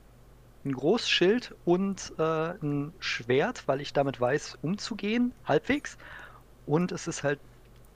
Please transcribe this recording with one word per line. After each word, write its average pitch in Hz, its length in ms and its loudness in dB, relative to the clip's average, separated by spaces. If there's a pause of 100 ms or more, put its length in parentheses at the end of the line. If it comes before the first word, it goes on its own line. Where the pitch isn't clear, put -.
(640)
ein 139 80 -2
Großschild 196 800 2 (100)
und, 185 520 0
äh, 160 440 0
ein 143 380 -2
Schwert, 139 680 0
weil 139 140 2
ich - 120 -8
damit 139 260 2
weiß, 127 420 0
umzugehen, 208 720 -2 (140)
halbwegs.“ 233 520 0 (680)
Und 165 260 2
es 175 160 -8
ist - 160 -6
halt 143 160 -2 (560)